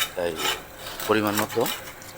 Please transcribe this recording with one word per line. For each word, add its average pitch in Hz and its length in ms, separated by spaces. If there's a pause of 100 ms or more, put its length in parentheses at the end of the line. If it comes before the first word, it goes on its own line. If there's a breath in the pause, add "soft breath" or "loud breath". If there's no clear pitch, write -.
(160)
তাই 87 200 (720)
পরিমাণ 107 280
মতো 107 300 (520)